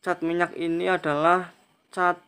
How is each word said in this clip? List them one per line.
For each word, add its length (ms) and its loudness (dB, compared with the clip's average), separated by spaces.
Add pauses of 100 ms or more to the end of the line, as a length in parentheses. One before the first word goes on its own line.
cat 160 -2
minyak 400 -2
ini 320 -2
adalah 640 2 (400)
cat 320 0